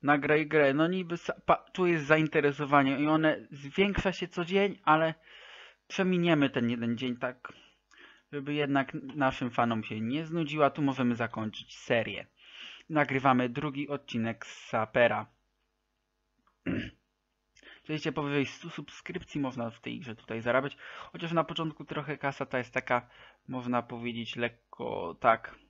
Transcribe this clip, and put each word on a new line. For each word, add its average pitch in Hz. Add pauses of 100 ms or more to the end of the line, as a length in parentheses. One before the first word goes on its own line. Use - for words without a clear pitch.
Nagraj 147
grę. 147
No 156
niby 180
sa-, -
pa-, -
tu 185
jest 165
zainteresowanie 143
i 147
one 156
zwiększa 185
się 170
co 175
dzień, 196
ale 160 (760)
przeminiemy 170
ten 120
jeden 117
dzień 123
tak, - (800)
żeby 147
jednak 139
naszym 139
fanom 117
się 110
nie 135
znudziła. 151
Tu 151
możemy 131
zakończyć 113
serię. 107 (600)
Nagrywamy 135
drugi 143
odcinek 117
z -
Sapera. 110 (1400)
<clears throat> 90 (1120)
Oczywiście 156
powyżej 143
stu -
subskrypcji -
można 120
w 113
tej 120
grze 117
tutaj 113
zarabiać. 127 (360)
Chociaż 170
na 165
początku 160
trochę 147
kasa 139
ta 131
jest 120
taka, 123 (400)
można 123
powiedzieć, 117
lekko 117
tak 113 (140)